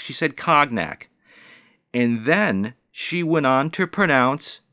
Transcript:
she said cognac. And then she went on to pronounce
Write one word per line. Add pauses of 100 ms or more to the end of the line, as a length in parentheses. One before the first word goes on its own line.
she
said
cognac. (840)
And
then (160)
she
went
on
to
pronounce (120)